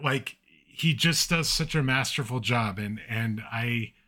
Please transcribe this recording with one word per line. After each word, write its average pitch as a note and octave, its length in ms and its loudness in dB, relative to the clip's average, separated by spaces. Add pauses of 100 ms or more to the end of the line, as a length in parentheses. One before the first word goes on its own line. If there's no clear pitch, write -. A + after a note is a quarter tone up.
like, C#3 360 0 (280)
he - 280 0
just D#3 360 2
does E3 200 2
such - 260 0
a D3+ 80 4
masterful C3 560 0
job, G#2+ 400 0
and, G#2 300 -6
and A2 320 -2 (100)
I A#2 420 -2 (140)